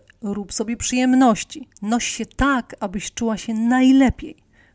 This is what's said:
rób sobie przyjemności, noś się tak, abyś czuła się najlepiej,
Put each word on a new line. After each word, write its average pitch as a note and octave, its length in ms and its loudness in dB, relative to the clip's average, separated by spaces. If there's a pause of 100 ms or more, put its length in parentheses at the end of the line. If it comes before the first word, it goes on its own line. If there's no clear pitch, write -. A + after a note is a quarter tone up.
(220)
rób G3+ 320 -8
sobie A3+ 240 -4
przyjemności, B3+ 920 0 (120)
noś A3+ 240 -2
się - 200 -8
tak, B3+ 540 -2
abyś G3 340 -8
czuła A3+ 240 -4
się - 160 -8
najlepiej, B3+ 840 2 (400)